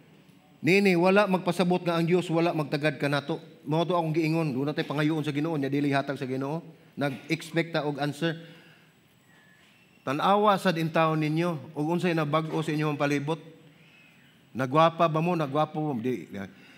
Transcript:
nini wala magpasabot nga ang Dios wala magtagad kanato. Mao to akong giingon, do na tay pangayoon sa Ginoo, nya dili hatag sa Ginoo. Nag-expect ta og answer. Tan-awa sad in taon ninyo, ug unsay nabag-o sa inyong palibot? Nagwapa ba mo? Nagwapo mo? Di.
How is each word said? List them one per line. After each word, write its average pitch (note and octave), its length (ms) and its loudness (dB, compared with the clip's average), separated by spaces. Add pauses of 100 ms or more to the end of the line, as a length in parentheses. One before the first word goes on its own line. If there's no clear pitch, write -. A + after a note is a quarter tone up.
(600)
nini F#3 400 4
wala F#3+ 240 6
magpasabot F3+ 560 2
nga E3+ 160 -2
ang E3 80 2
Dios E3+ 240 2
wala E3 240 2
magtagad D3 480 -2
kanato. C#3+ 400 -2 (240)
Mao D#3 240 0
to F3+ 80 0
akong E3 160 0
giingon, D#3+ 400 0
do C3 160 -2
na D3+ 80 -4
tay D#3+ 80 -2
pangayoon D3+ 400 0
sa D3+ 80 -4
Ginoo, D3+ 240 -2
nya C3+ 160 -2
dili C#3+ 160 0
hatag C#3 320 -2
sa C3+ 80 -6
Ginoo. C3+ 320 -4 (400)
Nag-expect D#3 720 -4
ta D3+ 160 -2
og D3 80 -4
answer. D3+ 480 -4 (1600)
Tan-awa F#3+ 560 2
sad F#3 160 2
in D#3+ 160 -2
taon D#3+ 320 2
ninyo, D#3 560 -2
ug D#3 160 0
unsay F3 160 0
nabag-o D#3+ 480 0
sa D#3 160 -2
inyong D3+ 240 0
palibot? C#3+ 400 0 (1120)
Nagwapa D#3+ 560 2
ba D#3 160 0
mo? F3 80 0
Nagwapo D#3 480 -2
mo? D3+ 160 -4
Di. A#2 320 -4 (500)